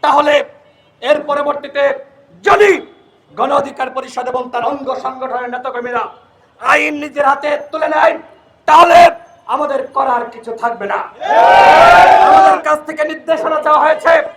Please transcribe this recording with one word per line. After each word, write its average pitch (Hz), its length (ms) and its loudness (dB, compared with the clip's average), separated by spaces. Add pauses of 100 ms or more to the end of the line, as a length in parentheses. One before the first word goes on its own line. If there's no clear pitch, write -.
তাহলে 294 300 0 (680)
এর 285 160 0 (120)
পরবর্তীতে 285 540 -4 (600)
যদি 403 280 4 (600)
গণ 233 200 -4 (100)
অধিকার 262 260 -8 (100)
পরিষদ 254 340 -10
এবং 254 120 -6 (100)
তার 233 180 -6
অঙ্গ 285 160 -10 (160)
সংগঠনের 254 500 -10
নেতাকর্মীরা 247 500 -8 (580)
আইন 294 320 -2 (100)
নিজের 285 280 -4
হাতে 285 180 -4 (220)
তুলে 311 240 -4
নেয়, 320 200 2 (520)
তাহলে 339 320 6 (540)
আমাদের 269 260 -4 (180)
করার 247 260 -2 (100)
কিছু 233 180 -16 (100)
থাকবে 226 320 -6
না। 202 60 -6 (1300)
আমাদের 302 300 4 (100)
কাছ 302 200 0
থেকে 311 240 -6
নির্দেশনা 311 540 -4
চাওয়া 302 200 2
হয়েছে 214 280 0 (240)